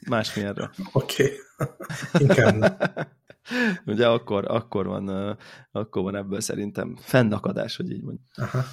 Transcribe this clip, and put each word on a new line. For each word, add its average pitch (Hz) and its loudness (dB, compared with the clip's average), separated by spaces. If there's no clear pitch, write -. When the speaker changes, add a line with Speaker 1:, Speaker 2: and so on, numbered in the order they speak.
Speaker 1:
másmilyenre. 104 -2
Speaker 2:
Oké. - 0
<laughs> - -4
Inkább 156 6
nem. 110 2
Speaker 1:
<laughs> - -4
Ugye 110 2
akkor, 107 0
akkor 101 -2
van, 98 -4
ö, 98 -4
akkor 101 -4
van 98 -2
ebből 101 -6
szerintem - -6
fennakadás, - 2
hogy - -6
így 110 -8
mondjam. - -12
Speaker 2:
Aha. 127 -4